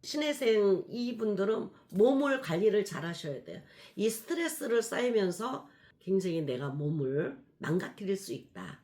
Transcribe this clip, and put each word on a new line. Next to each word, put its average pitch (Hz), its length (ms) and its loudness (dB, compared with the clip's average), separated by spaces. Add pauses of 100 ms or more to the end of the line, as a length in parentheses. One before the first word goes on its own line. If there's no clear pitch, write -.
신해생 226 840 2
이분들은 220 800 -2 (200)
몸을 269 520 4
관리를 196 440 2
잘 156 180 -8
하셔야 165 400 -8
돼요. - 180 -14 (340)
이 214 140 2
스트레스를 277 720 -2
쌓이면서 226 880 0 (320)
굉장히 175 440 0
내가 139 260 -4
몸을 147 680 -2 (200)
망가뜨릴 185 580 -2
수 - 160 -10
있다. - 520 -12